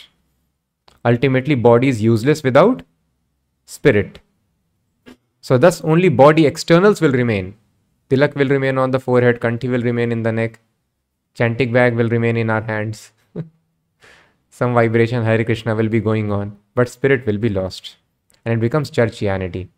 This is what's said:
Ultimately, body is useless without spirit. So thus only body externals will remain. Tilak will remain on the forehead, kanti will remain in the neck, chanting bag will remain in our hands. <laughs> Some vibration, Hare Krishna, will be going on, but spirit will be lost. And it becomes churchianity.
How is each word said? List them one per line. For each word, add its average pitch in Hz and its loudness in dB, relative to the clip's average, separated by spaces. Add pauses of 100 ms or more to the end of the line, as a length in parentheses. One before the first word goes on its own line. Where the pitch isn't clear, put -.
(1040)
Ultimately, 131 0
body 120 4
is 120 -2
useless 117 0
without 160 2 (840)
spirit. - -2 (1200)
So 135 0
thus 170 2
only 170 2
body 151 6
externals 170 2
will 151 2
remain. 107 -2 (540)
Tilak 139 0
will 143 0
remain 135 0
on 131 -2
the 131 0
forehead, 123 0
kanti 120 -4
will 123 -2
remain 120 -2
in 113 -4
the 113 -2
neck, 113 -4 (760)
chanting 117 -2
bag 123 2
will 117 0
remain 117 0
in 113 -2
our 110 -2
hands. 110 -8 (240)
<laughs> 165 -10 (1080)
Some 123 -4
vibration, 117 0
Hare 113 0
Krishna, 113 -4
will 110 -2
be 113 0
going 107 -2
on, 101 -6 (180)
but 123 0
spirit 135 -2
will 104 -2
be 113 -2
lost. 95 -8 (500)
And 117 -2
it 113 -2
becomes 120 -2
churchianity. 95 -4